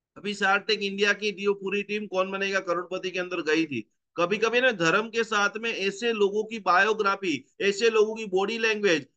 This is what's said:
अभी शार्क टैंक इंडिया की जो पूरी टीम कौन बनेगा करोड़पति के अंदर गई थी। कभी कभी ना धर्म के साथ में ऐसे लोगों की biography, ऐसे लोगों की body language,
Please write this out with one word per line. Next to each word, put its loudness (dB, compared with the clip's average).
अभी -6
शार्क 2
टैंक 0
इंडिया 0
की -2
जो -2
पूरी -2
टीम -6
कौन -2
बनेगा -2
करोड़पति -4
के -4
अंदर -4
गई 2
थी। -8
कभी 0
कभी 2
ना 4
धर्म 2
के -2
साथ 0
में -4
ऐसे -2
लोगों 2
की -8
biography, 2
ऐसे 2
लोगों 2
की -8
body 0
language, 0